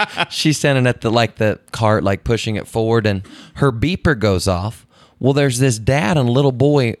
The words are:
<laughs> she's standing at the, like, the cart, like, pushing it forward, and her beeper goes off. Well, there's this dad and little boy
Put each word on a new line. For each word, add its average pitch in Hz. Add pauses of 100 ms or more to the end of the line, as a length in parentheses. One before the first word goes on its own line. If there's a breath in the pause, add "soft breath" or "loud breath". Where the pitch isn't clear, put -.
(140)
<laughs> -
she's -
standing 135
at 120
the, 113
like, 113
the 107 (120)
cart, 110
like, 98
pushing 113
it -
forward, 113
and 98 (340 loud breath)
her 139
beeper 143
goes 98
off. 95 (340 soft breath)
Well, 131
there's 135
this 131
dad 151
and 120
little 135
boy 131